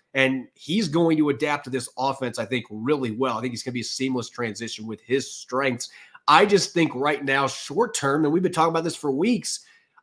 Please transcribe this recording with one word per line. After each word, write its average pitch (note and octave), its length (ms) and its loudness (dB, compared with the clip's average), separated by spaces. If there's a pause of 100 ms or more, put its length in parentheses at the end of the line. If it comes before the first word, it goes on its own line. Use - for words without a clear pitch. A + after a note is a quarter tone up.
(140)
and C3 400 2
he's F#3 340 -2
going E3 300 4
to D3+ 100 4
adapt C#3+ 380 -2
to C3 40 -10
this C3 280 -6
offense, B2+ 420 -2
I A2 60 -2
think, B2 240 -4
really A#2+ 420 -2
well. A#2+ 260 -2
I A2+ 40 -6
think B2 120 -6
it's A2 100 -10
gonna B2+ 100 -8
be B2 80 -4
a - 20 -6
seamless B2+ 460 -4
transition A2 580 -8
with G#2+ 140 -10
his B2+ 280 -2
strengths. B2+ 600 -4 (360)
I E3 200 8
just G3 280 2
think D#3+ 220 2
right C#3+ 260 0
now, C#3 260 2
short G3+ 460 -2
term, C#3 300 2
and D3 100 2
we've F3+ 80 2
been F#3 120 0
talking E3 180 4
about E3 140 0
this D#3+ 100 -2
for D3 160 -4
weeks, F3+ 540 -2 (380)